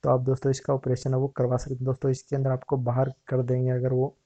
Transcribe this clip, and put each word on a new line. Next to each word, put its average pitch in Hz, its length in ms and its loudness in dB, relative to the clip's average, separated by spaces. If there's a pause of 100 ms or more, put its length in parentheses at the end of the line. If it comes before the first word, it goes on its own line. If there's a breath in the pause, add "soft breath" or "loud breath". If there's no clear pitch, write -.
तो 139 60 0
आप 131 120 4
दोस्तों 131 300 0
इसका 131 220 -2
operation 131 400 -2
है 127 60 2
वो 139 100 0
करवा 123 280 0
सकते 135 180 -4
हैं। 127 100 -6
दोस्तों 131 260 0
इसके 131 240 -4
अंदर 135 160 0
आपको 131 280 -2
बाहर 127 340 0 (140)
कर 127 160 0
देंगे 127 280 0
अगर 127 220 0
वो 127 200 0 (120)